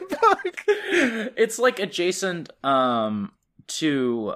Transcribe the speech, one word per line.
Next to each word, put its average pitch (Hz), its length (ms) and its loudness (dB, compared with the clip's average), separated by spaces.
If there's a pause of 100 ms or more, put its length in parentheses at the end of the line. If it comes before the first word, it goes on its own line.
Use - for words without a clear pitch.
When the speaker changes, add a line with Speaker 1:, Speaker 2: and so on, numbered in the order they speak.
(100)
Speaker 1:
book. 392 540 0 (720)
Speaker 2:
It's, 220 200 0
like, 247 220 2
adjacent, 180 720 -4 (140)
um, 117 680 2 (380)
to, 123 680 -2